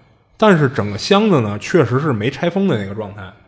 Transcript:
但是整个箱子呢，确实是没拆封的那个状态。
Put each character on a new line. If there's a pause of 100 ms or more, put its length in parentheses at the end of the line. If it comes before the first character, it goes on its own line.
(360)
但
是
整
个
箱
子
呢，
确
实
是
没
拆
封
的
那
个
状
态。 (260)